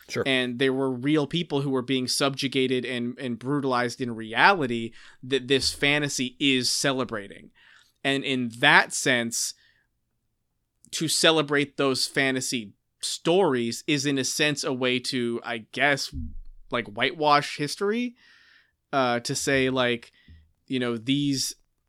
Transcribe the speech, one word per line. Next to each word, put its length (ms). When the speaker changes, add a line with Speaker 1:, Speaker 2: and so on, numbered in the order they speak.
Speaker 1:
Sure. 160
Speaker 2:
And 360
there 120
were 200
real 340
people 360
who 80
were 120
being 240
subjugated 800
and, 340
and 200
brutalized 640
in 140
reality 800
that 240
this 240
fantasy 640
is 320
celebrating. 800
And 180
in 380
that 320
sense, 640
to 160
celebrate 680
those 300
fantasy 640
stories 840
is 200
in 120
a 60
sense 400
a 80
way 260
to, 460
I 280
guess, 420
like, 160
whitewash 720
history, 580
uh, 280
to 140
say, 360
like, 420
you 120
know, 180
these, 580